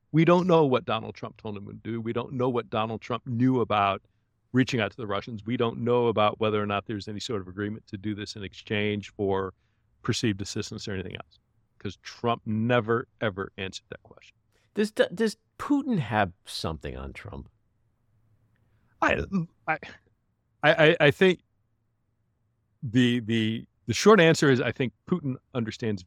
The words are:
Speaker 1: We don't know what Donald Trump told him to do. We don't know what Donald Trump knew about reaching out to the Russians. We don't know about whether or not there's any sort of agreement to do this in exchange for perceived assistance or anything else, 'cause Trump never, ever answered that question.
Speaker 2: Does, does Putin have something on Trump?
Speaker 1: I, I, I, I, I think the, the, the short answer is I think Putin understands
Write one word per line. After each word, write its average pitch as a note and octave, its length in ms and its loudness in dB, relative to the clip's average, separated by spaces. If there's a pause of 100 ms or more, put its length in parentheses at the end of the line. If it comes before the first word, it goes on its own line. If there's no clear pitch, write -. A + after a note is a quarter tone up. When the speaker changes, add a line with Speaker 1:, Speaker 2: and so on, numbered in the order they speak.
(120)
Speaker 1:
We D#3+ 140 6
don't F3 220 4
know E3 180 6
what B2 200 0
Donald A2 280 -4
Trump - 240 -14
told G#2+ 200 -10
him G2+ 100 -14
to G#2+ 60 -14
do. A2+ 280 -8
We A2+ 120 -4
don't A#2+ 200 -6
know B2 160 0
what A#2 200 -4
Donald A2 320 -4
Trump - 260 -8
knew B2+ 320 2
about G2+ 420 2 (520)
reaching B2+ 260 2
out G#2 120 0
to - 60 -20
the A#2 100 -10
Russians. G2+ 380 -6
We A#2 120 -4
don't A#2 240 0
know A#2+ 260 2
about G#2+ 320 2
whether G#2+ 220 0
or G#2 40 -2
not G2+ 200 -4
there's G#2 220 -10
any G#2 120 -10
sort G#2+ 220 -6
of F2+ 60 -14
agreement G#2 400 -8
to G#2+ 100 -12
do G#2 180 -6
this G2+ 200 -10
in G#2 80 -14
exchange G#2 720 -4
for F#2+ 380 -2 (500)
perceived G#2+ 380 -2
assistance G#2+ 460 -10
or G#2+ 60 -8
anything F#2 220 -10
else, - 220 -18 (400)
'cause - 240 -12
Trump - 440 -4
never, A#2 600 0 (140)
ever G2 360 -4
answered F#2+ 320 -10
that - 140 -14
question. - 320 -20 (380)
Speaker 2:
Does, G#3 180 -2
does G#3+ 460 0 (220)
Putin C#4 400 0
have G#2+ 320 0 (140)
something D2 520 -8
on C2+ 160 -12
Trump? - 360 -14 (1500)
Speaker 1:
I, - 180 2 (480)
I, D#3 100 -2 (840)
I, D3+ 80 6 (160)
I, E3 120 4
I D3 120 6
think F#3 300 4 (1400)
the, B2 380 2
the, A2+ 460 -2 (220)
the A#2 60 0
short G#3 260 8
answer D#3+ 300 6
is B2 120 4
I A#2+ 100 -2
think B2+ 220 -4 (160)
Putin C#3+ 260 -2 (180)
understands A2 540 -4